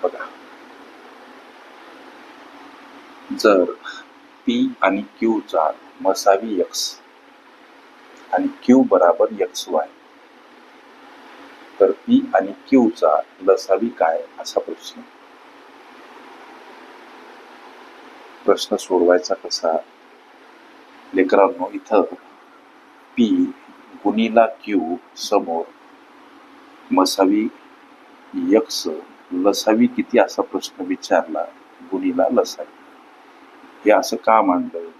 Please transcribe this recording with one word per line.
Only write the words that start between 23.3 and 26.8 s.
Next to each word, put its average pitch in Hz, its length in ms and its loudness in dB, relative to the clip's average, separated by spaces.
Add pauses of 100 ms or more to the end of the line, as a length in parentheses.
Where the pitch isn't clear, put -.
गुणिला 110 420 2 (180)
क्यू 87 320 -2 (220)
समोर 85 460 -4 (1300)